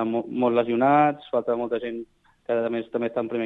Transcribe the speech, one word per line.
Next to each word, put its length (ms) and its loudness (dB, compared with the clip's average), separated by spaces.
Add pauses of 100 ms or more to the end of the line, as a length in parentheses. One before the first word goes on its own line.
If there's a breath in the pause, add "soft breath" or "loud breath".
mo-, 160 -2
molts 320 0
lesionats, 720 2
falta 300 0
molta 240 -4
gent 180 -8 (460)
que 100 0
a 160 0
més 180 -4
també 200 -2
està 100 -2
en 80 -4
primer 160 -2